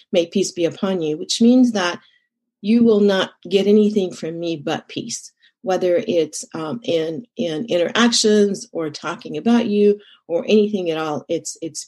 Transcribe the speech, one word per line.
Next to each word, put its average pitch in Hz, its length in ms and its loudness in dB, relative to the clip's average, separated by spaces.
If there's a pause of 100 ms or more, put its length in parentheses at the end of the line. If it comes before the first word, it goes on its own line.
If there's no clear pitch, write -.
(120)
"May 170 140 2
peace 185 260 -2
be 175 140 -4
upon 180 380 -2
you," 151 160 -4
which - 200 -6
means 240 340 6
that 180 260 -2 (640)
you 226 220 2
will 214 160 6
not 196 340 2 (140)
get 196 200 2
anything 208 440 4
from 165 280 -10
me 170 160 -4
but 151 320 -6
peace, - 440 -12 (300)
whether 180 460 0
it's, 160 360 -2 (120)
um, 156 280 -6
in, 160 440 -4 (100)
in 156 280 -4
interactions 208 1080 2
or 160 180 -6
talking 156 480 -10
about 233 300 2
you 208 320 2 (280)
or 165 180 -4
anything 208 440 2
at 156 80 -2
all. 156 320 -4
It's, 160 320 -6
it's 160 260 -10